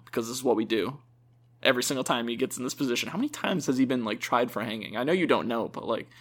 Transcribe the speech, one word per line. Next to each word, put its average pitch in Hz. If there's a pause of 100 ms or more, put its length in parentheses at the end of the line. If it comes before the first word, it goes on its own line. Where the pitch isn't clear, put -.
because 117
this 123
is 127
what 120
we 113
do." 110 (640)
Every 127
single 131
time 120
he 117
gets 127
in 127
this 135
position. 120
How -
many 277
times 196
has 135
he 131
been, 127
like, 107
tried 123
for 104
hanging? 110
I 120
know 151
you 185
don't 104
know, 117
but, -
like, 110 (120)